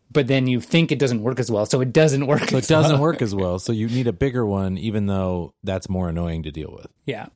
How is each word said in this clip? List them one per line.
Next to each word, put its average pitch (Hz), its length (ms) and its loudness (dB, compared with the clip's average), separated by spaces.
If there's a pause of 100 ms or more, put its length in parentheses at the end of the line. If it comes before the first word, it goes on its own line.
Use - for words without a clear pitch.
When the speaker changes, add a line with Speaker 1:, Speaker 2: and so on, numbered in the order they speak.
Speaker 1:
But 143 180 2
then 131 200 2
you 123 140 0
think 165 320 2
it 127 60 0
doesn't 123 240 0
work 123 180 -2
as 117 100 -2
well, 104 140 0
so 131 160 0
it 127 100 -2
doesn't 143 340 4
work 143 220 0
Speaker 2:
So - 100 0
it 127 60 0
Speaker 1:
as - 60 0
well. 156 140 6
Speaker 2:
doesn't 151 160 4
work 151 220 0
as 101 140 -2
well, 92 240 0
so 117 140 -2
you 110 160 0
need 123 180 0
a 110 60 0
bigger 123 320 0
one, 98 320 0
even 104 300 -2
though 92 540 -2
that's 95 280 -4
more 92 180 -2
annoying 82 360 -2
to 76 80 -10
deal 73 220 -10
with. - 140 -18 (180)
Speaker 1:
Yeah. 117 200 -8 (100)